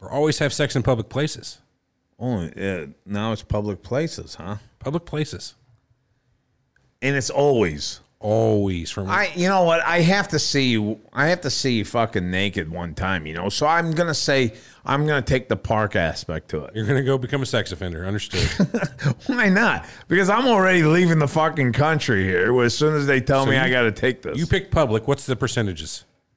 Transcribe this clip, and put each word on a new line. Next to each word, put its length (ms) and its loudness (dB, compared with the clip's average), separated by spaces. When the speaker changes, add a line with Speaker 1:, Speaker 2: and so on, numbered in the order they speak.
Speaker 1:
or 100 -14
always 280 2
have 140 0
sex 220 0
in 80 0
public 260 2
places? 500 -6
Speaker 2:
Oh, 360 -4
yeah. 300 -4
Now 260 -4
it's 120 -6
public 400 -4
places, 520 -6
huh? 220 -10
Speaker 1:
Public 260 -6
places. 500 -8
Speaker 2:
And 140 0
it's 140 -2
always. 720 2
Speaker 1:
Always. 680 0
From 200 -6
Speaker 2:
I, 260 0
you 140 0
know 140 4
what? 180 4
I 180 2
have 300 4
to 100 0
see 300 0
you. 300 0
I 140 2
have 140 2
to 80 -4
see 240 -2
you 120 0
fucking 460 -2
naked 400 -2
one 240 -8
time, 320 -2
you 60 -8
know? 160 -4
So 180 0
I'm 240 2
gonna 240 0
say, 380 0
I'm 200 0
gonna 160 0
take 280 -2
the 80 0
park 400 0
aspect 520 -4
to 140 -6
it. 100 -16
Speaker 1:
You're 140 -4
gonna 160 2
go 160 2
become 240 -4
a 20 -6
sex 280 -2
offender. 320 -6
Understood. 420 -2
Speaker 2:
<laughs> 800 -2
Why 220 2
not? 360 2
Because 220 2
I'm 180 2
already 360 4
leaving 360 4
the 80 2
fucking 460 0
country 500 2
here. 400 2
As 120 2
soon 200 2
as 100 0
they 160 4
tell 220 2
Speaker 1:
So 80 2
Speaker 2:
me 60 4
Speaker 1:
you, 40 2
Speaker 2:
I 80 2
gotta 220 2
take 320 -2
this. 140 -6
Speaker 1:
you 100 -2
pick 240 0
public. 360 2
What's 180 -2
the 100 -2
percentages? 720 -4